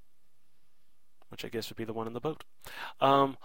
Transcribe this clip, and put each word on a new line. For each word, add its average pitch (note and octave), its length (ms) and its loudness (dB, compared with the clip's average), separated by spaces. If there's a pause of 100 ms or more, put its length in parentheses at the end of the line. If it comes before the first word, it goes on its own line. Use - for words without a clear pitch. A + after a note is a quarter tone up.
(1300)
which - 160 -10
I - 40 -4
guess A2 200 -2
would - 80 -8
be A2+ 80 -2
the A2 80 -4
one A2+ 140 0
in A2+ 60 -4
the A#2+ 80 -4
boat. D#3 240 -2 (560)
Um, C#3 440 8